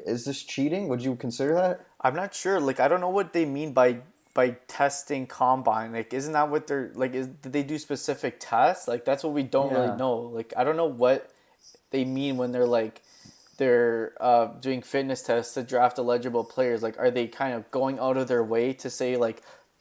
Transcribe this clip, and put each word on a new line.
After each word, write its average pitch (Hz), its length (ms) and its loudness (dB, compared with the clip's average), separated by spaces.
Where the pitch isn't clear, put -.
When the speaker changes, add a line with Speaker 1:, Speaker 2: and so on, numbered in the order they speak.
Speaker 1:
is 120 180 -4
this 139 200 -8
cheating? 160 440 -2
Would 120 160 -2
you 131 120 -2
consider 135 400 -2
that? 180 300 0
Speaker 2:
I'm 131 160 0
not 196 180 -6
sure. 190 280 0
Like, 135 180 0
I 131 80 6
don't 175 140 2
know 180 80 -2
what 185 240 -2
they 170 100 4
mean 143 300 -4
by, 127 240 6
by 127 180 2
testing 139 600 -2
combine. 117 640 0
Like, 113 220 -6
isn't 135 200 -4
that 151 160 2
what 151 180 -2
they're, 135 280 -4
like, 127 180 -2
is, 131 140 -4
did 131 240 -16
they 143 120 0
do 147 140 -6
specific 143 640 -6
tests? 131 480 0
Like, 120 160 -4
that's 135 200 0
what 151 100 -2
we 143 100 0
don't 135 280 0
Speaker 1:
Yeah. 131 80 0
Speaker 2:
really 123 180 0
know. 127 180 0
Like, 117 400 -8
I 120 80 2
don't 156 140 0
know 165 80 2
what 127 460 2
they 135 160 0
mean 135 320 -4
when 123 140 -2
they're, 123 160 2
like, 113 340 0
they're, 120 640 4
uh, 120 240 6
doing 127 220 -4
fitness 135 400 -2
tests 117 320 0
to 135 80 -4
draft 123 340 2
eligible 120 460 0
players. 117 400 -2
Like, 110 160 -4
are 127 120 4
they 120 160 0
kind 127 280 -4
of 110 160 -10
going 135 280 -2
out 131 160 0
of 131 120 0
their 120 160 2
way 117 300 0
to 131 160 -10
say, 127 280 -2
like, 113 240 -2